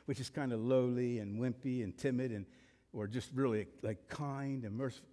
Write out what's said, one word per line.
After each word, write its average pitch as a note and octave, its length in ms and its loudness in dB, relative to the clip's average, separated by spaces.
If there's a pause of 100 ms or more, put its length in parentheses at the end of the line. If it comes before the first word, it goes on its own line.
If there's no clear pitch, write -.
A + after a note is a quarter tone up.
which B2+ 140 -2
is B2+ 100 -6
kinda B2+ 280 0
lowly B2 640 4
and G#2 200 -2
wimpy B2+ 440 0
and F#2 120 -4
timid B2+ 360 0
and, G2 140 -4 (480)
or G#2 120 -2
just A2+ 280 -4
really, A#2 340 4 (160)
like, A2 240 -2
kind C#3 560 -4
and G#2 120 -4
merciful. C3 380 -4